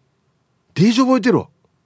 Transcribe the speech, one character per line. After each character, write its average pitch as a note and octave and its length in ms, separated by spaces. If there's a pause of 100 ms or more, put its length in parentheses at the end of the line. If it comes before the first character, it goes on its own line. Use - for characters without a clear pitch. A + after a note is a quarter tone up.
(760)
デ F3+ 140
ー A#3+ 40
ジ A3+ 80
覚 C4 180
え - 20
て A3 120
る。 C3+ 120 (420)